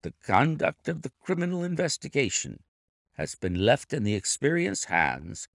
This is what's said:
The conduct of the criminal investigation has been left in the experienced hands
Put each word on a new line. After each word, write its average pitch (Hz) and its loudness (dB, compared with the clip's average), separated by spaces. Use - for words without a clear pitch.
The 87 -8
conduct 151 2
of 160 -4
the - -10
criminal 180 -2
investigation 156 -2
has 80 -6
been 90 0
left 127 4
in 139 -2
the 104 2
experienced 170 0
hands 78 -2